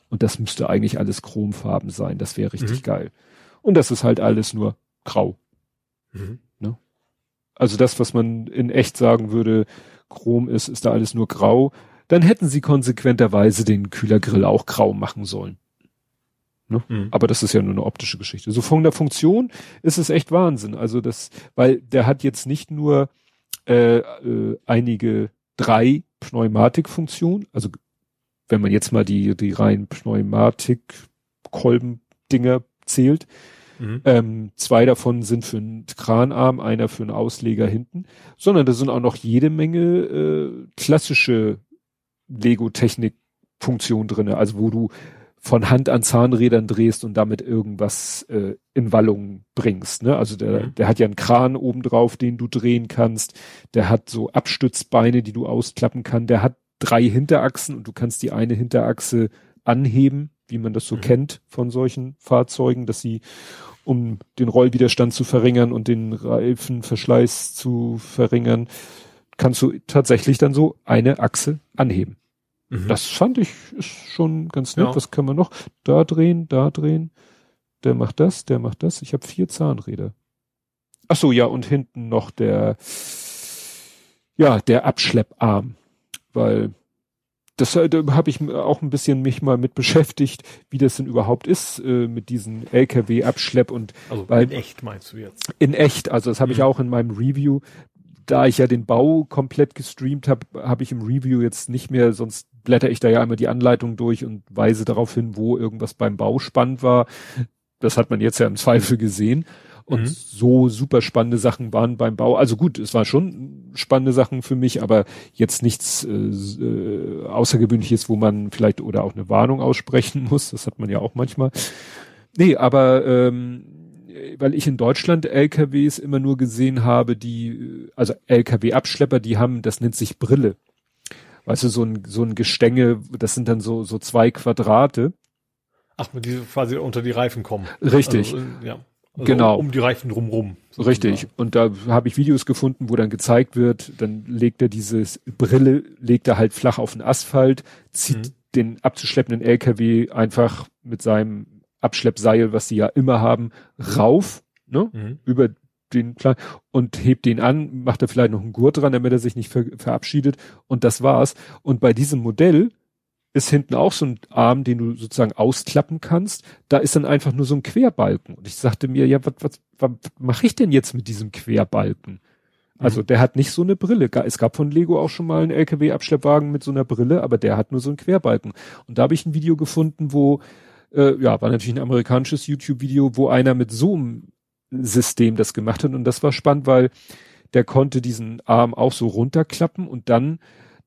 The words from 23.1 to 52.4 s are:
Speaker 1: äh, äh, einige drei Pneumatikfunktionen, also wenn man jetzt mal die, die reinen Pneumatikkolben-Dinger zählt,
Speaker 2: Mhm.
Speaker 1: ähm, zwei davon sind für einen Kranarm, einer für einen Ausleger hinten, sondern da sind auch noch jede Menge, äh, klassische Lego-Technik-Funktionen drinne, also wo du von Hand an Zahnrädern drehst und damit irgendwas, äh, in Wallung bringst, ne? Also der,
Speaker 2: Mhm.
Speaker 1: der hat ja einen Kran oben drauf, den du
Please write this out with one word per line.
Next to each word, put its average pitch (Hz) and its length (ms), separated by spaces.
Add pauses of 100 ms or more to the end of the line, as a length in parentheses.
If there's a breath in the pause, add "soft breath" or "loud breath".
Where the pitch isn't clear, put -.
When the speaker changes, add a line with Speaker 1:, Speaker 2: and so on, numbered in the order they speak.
Speaker 1:
äh, 120 320
äh, 113 640
einige 113 640 (260)
drei 123 480 (160)
Pneumatikfunktionen, 147 1300
also 120 160 (800)
wenn 107 120
man 101 100
jetzt 104 200
mal 107 140
die, 101 320
die 101 140
reinen 104 360
Pneumatikkolben-Dinger 120 2750 (220)
zählt, 135 420 (520 soft breath)
Speaker 2:
Mhm. 117 260
Speaker 1:
ähm, 113 520
zwei 120 280
davon 120 380
sind 117 200
für - 140
einen 110 300
Kranarm, 127 720
einer 113 280
für - 140
einen 107 100
Ausleger 110 540
hinten, 120 400 (320 soft breath)
sondern 175 300
da 127 60
sind 131 160
auch 120 100
noch 120 160
jede 120 340
Menge, 156 300
äh, - 880 (100)
klassische 117 800 (720)
Lego-Technik-Funktionen 113 1800
drinne, 104 300
also 104 220
wo 110 100
du 113 200 (500 loud breath)
von 117 320
Hand 131 180
an 120 140
Zahnrädern 117 640
drehst 113 360
und 104 120
damit 107 260
irgendwas, 104 880
äh, 101 240 (220)
in 117 160
Wallung 101 540 (100)
bringst, 101 480
ne? 135 120
Also 107 220
der, 107 300
Speaker 2:
Mhm. 135 80
Speaker 1:
der 110 120
hat 113 120
ja 117 60
einen 104 100
Kran 127 400
oben 127 260
drauf, 117 340
den 120 220
du 117 100